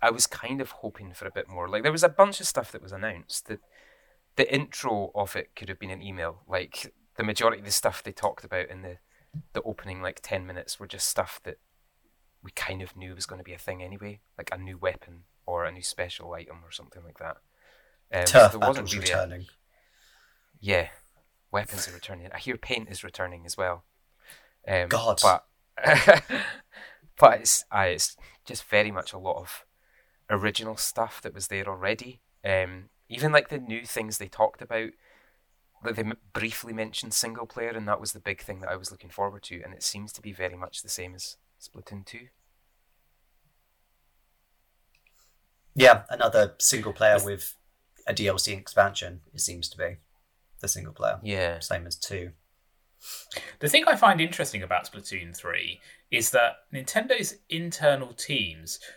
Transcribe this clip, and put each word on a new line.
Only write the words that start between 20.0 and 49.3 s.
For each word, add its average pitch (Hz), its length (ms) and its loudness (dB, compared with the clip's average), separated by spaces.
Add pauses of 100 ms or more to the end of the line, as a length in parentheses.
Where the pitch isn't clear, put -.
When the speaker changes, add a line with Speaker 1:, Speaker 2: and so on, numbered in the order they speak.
Speaker 1:
Yeah, 95 280 2 (640)
weapons 104 380 -4
are 85 40 -16
returning. 87 400 -16
I - 40 -10
hear 123 200 -8
paint 113 320 -6
is 98 140 -12
returning 87 420 -8
as 82 120 -10
well. 90 260 -4 (840)
Um, 90 220 2
Speaker 2:
God. 110 340 2
Speaker 1:
but, 92 220 8 (320)
<laughs> 156 460 8 (920)
but 120 220 12
it's, - 240 2 (100)
uh, 101 140 2
it's - 300 -2 (280)
just - 200 -12
very 104 260 4
much 92 220 -8
a 95 40 -14
lot 92 200 -2
of - 260 -12 (640)
original 107 460 -2
stuff - 460 -2
that - 120 -12
was 95 140 -8
there 98 220 -6
already. 107 500 -4 (240)
Um, 95 460 -2 (180)
even, 147 240 -2
like, 147 160 4
the 147 120 -8
new 117 260 -8
things 110 320 -6
they 101 100 -10
talked - 340 0
about, 113 280 -4 (960)
like, 113 100 -4
they 110 60 -2
m-, 110 160 -6 (160)
briefly 113 400 -6
mentioned 110 400 -6
single 113 320 -2
player, 117 240 -8
and 113 180 -6
that 104 140 0
was 104 100 -6
the - 80 -14
big 98 220 -6
thing 95 180 -12
that 92 100 -8
I 92 60 -4
was 95 160 -10
looking 92 180 -20
forward 101 340 -6
to, - 200 -14
and 95 100 -16
it - 100 -10
seems 104 300 -6
to - 80 -18
be 104 120 -14
very 90 240 -6
much 90 240 -12
the - 80 -12
same 90 260 -8
as - 220 -12 (240)
Splatoon - 440 -16
two. 123 220 -18 (3500)
Speaker 2:
Yeah, 120 340 10
another 113 500 4
single 110 340 2
player 107 220 6
Speaker 1:
Is 98 80 4
Speaker 2:
with 101 320 -6 (520)
a 107 60 0
D 101 140 0
L 95 100 2
C 104 160 -2
expansion, 98 680 0 (120)